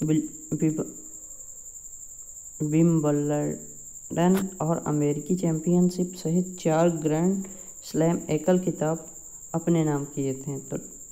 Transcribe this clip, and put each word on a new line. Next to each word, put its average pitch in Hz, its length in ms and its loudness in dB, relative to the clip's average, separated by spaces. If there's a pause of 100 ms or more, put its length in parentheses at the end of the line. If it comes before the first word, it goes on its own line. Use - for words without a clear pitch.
विल-, 156 580 0
विब-, 156 260 2 (1800)
विंबलडन 151 1900 2 (120)
और 160 260 0
अमेरिकी 147 500 0
चैंपियनशिप 180 800 2
सहित 175 460 0
चार 165 300 4
ग्रैंड 165 540 2 (480)
स्लैम 165 260 4 (120)
एकल 180 280 4
खिताब 160 480 0 (480)
अपने 165 300 4
नाम 143 200 2
किए 135 300 -2
थे। 135 240 -6
तो - 200 -6 (340)